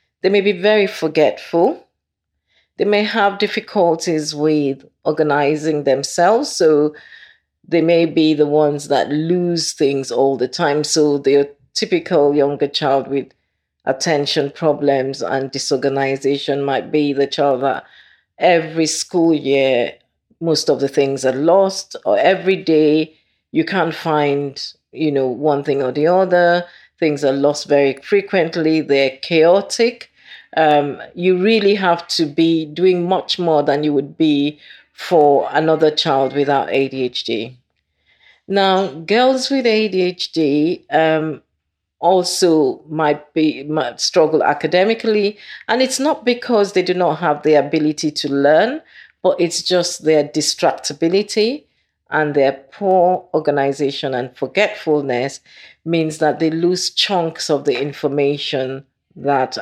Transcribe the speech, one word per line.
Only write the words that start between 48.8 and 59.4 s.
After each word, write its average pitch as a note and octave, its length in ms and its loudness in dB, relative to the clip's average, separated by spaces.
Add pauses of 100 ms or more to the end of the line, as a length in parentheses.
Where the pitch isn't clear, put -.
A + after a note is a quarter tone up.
but - 180 0
it's E3+ 240 -2
just F3 400 -2
their D3+ 240 4
distractibility F#3 1400 -2 (460)
and D3 260 0
their C3+ 160 4
poor F#3 800 0
organization C#3 800 -2
and B2+ 220 -6
forgetfulness D3+ 1040 -2 (460)
means D#3+ 340 -2
that D3+ 200 0
they D#3+ 120 0
lose F3 400 0
chunks E3+ 580 -2
of D3 140 0
the C3 180 0
information C#3 1040 -4 (300)
that C#3 460 -2